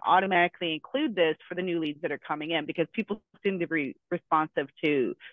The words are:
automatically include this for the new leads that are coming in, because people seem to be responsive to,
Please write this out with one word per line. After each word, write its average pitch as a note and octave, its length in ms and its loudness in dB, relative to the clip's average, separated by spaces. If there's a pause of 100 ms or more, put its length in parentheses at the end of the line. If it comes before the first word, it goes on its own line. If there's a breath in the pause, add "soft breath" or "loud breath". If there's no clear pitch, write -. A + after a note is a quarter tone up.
automatically F3 720 2
include C4 400 -4
this D#3+ 200 4 (140)
for F3 60 -10
the F3+ 80 -4
new F3 160 -2
leads D3+ 240 -4
that D3+ 80 -2
are C#3 80 -6
coming D3+ 320 -6
in, D#3 160 -2
because D#3+ 260 -2
people G#3+ 300 -6 (180)
seem G3 180 0
to E3+ 60 -2
be D3+ 300 -2 (160)
responsive D#3 560 0 (160)
to, C#3 320 2 (180 loud breath)